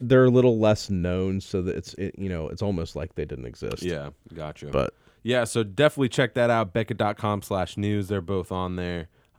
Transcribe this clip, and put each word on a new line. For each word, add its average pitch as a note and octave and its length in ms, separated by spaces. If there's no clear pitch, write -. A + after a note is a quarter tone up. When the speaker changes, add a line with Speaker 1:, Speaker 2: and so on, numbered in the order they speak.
Speaker 1:
they're B2+ 260
a B2+ 40
little B2 300
less G#2+ 300
known, F#2 500
so F#2+ 220
that F2+ 120
it's, - 200
it, G2 220
you G2 120
know, E2 220
it's E2+ 120
almost F2 320
like D2+ 220
they D2+ 80
didn't C2 220
exist. - 360
Speaker 2:
Yeah, D2+ 280
gotcha. D2+ 360
Speaker 1:
But C#2 260
Speaker 2:
Yeah, A#2+ 220
so A2+ 180
definitely C3+ 480
check B2+ 240
that B2 160
out, A2+ 240
Beckett A2+ 240
dot G#2 180
com G#2 240
slash - 380
news. G2+ 300
They're G2+ 120
both F#2 320
on F#2 240
there. F2 320